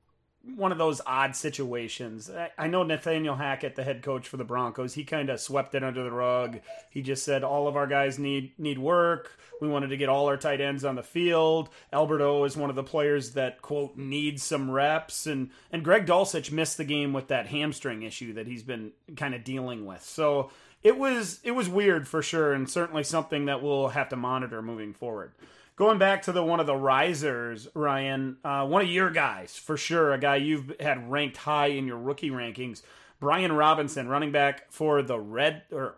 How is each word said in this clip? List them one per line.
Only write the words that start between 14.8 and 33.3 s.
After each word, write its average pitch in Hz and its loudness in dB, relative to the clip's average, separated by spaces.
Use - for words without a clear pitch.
And, 135 -4
and 165 -4
Greg 180 6
Dulcich 175 4
missed 156 -2
the 160 -4
game 143 0
with 135 -4
that 120 0
hamstring 139 -4
issue 113 -12
that 110 -10
he's 120 -12
been 113 -10
kinda 131 -6
dealing 127 -8
with. 95 -14
So 143 0
it 247 8
was, 247 0
it 240 -2
was 240 0
weird 180 2
for 156 -2
sure, 151 2
and 131 -2
certainly 160 -2
something 147 -2
that 139 -2
we'll 135 2
have 131 -2
to 131 -6
monitor 123 -4
moving 110 -8
forward. 107 -8
Going 214 6
back 190 4
to 185 -4
the, 175 2
one 165 2
of 151 2
the 139 2
risers, 135 2
Ryan, 135 -2
uh, 139 0
one 180 4
of 180 0
your 180 2
guys, 123 -2
for 151 -4
sure, 160 4
a 131 2
guy 143 4
you've 143 -2
had 127 -4
ranked 143 -2
high 147 2
in 135 -2
your 120 -6
rookie 139 -4
rankings, 123 -8
Brian 165 2